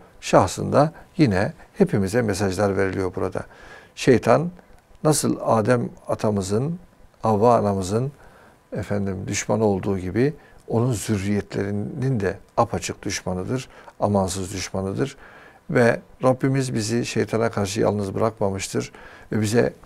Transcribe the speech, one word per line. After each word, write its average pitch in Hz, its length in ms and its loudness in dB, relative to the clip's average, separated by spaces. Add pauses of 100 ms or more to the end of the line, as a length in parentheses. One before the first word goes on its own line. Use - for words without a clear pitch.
(200)
şahsında 113 720 2 (240)
yine 113 360 2 (260)
hepimize 113 440 2
mesajlar 98 540 0
veriliyor 95 380 -2
burada. 92 280 -4 (520)
Şeytan 135 560 4 (540)
nasıl 147 380 2
Adem 120 480 2 (180)
atamızın, 110 720 -2 (440)
Havva 110 340 4
anamızın 101 560 0 (600)
efendim 98 540 -4
düşmanı 110 380 -2
olduğu 98 340 0
gibi 107 360 0 (340)
onun 120 240 2
zürriyetlerinin 104 1300 -2
de 95 180 -2 (180)
apaçık - 460 -2
düşmanıdır, 101 680 -6 (320)
amansız 95 520 0
düşmanıdır. 98 640 -4 (540)
Ve 123 300 2 (220)
Rabbimiz 131 520 0
bizi 113 320 -2
şeytana 113 440 0
karşı 101 300 -2
yalnız 104 340 0
bırakmamıştır 104 800 -2 (400)
ve 110 80 0
bize 110 320 2 (140)